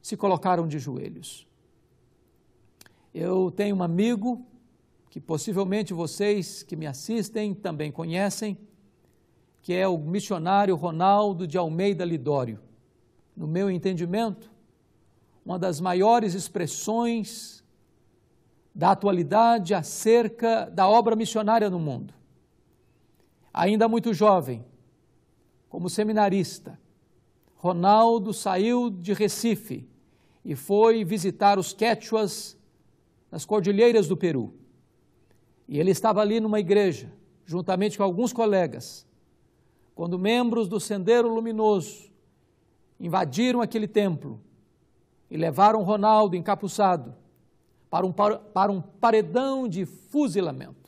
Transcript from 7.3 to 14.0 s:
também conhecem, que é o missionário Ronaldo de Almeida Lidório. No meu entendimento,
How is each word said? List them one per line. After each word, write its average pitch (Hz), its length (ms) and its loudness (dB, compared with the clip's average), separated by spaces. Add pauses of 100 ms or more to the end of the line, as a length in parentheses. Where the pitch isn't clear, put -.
também 151 380 -8
conhecem, 185 680 -4 (1040)
que 175 120 -6
é 185 140 2
o 175 100 0
missionário 185 760 0
Ronaldo 185 680 0
de 156 120 -4
Almeida 175 480 -2
Lidório. 135 560 -4 (760)
No 160 120 -10
meu 185 220 -2
entendimento, 185 800 -4 (960)